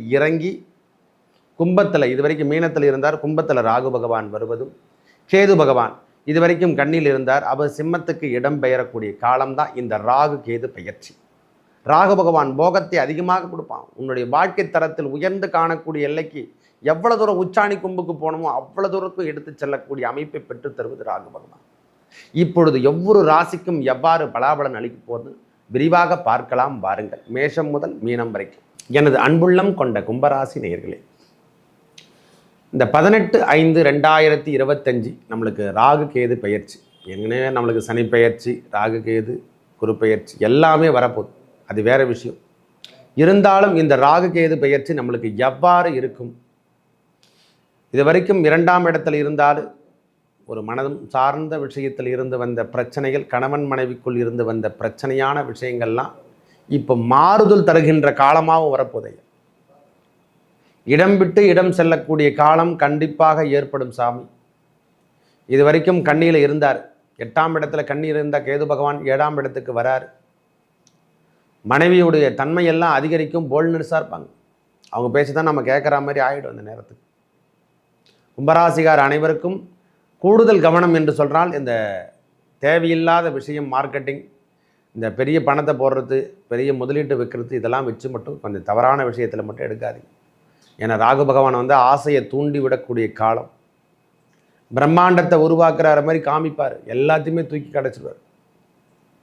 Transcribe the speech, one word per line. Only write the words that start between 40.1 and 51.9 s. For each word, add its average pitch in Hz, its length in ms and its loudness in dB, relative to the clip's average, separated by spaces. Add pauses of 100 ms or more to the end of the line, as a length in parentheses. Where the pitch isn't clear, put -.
எல்லாமே 156 480 4
வரப்போகுது, 117 360 -2 (380)
அது 104 180 -4
வேற 131 120 4 (120)
விஷயம். 117 260 -10 (840)
இருந்தாலும் 196 600 6
இந்த 143 120 2 (100)
ராகு 170 320 4
கேது 160 260 2
பெயர்ச்சி 139 360 0
நம்மளுக்கு 120 300 -6 (200)
எவ்வாறு 175 420 2 (100)
இருக்கும்? 120 320 -10 (1600)
இது 135 140 2
வரைக்கும் 185 400 2
இரண்டாம் 170 420 4
இடத்துல 160 320 -2
இருந்தாலும் 147 480 0 (800)
ஒரு 110 200 -10
மனதும் 135 280 -6 (180)
சார்ந்த 143 400 -2 (100)
விஷயத்தில் 135 500 -8